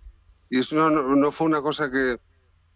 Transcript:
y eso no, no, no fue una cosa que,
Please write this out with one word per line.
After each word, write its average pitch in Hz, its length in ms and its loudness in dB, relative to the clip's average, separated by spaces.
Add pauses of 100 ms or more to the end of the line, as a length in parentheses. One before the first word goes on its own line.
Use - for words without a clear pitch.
(500)
y 127 100 0
eso 131 160 -2
no, 160 140 4
no, 143 260 2
no 143 160 4
fue 160 160 -2
una 156 140 0
cosa 147 300 -4
que, 127 280 -2 (560)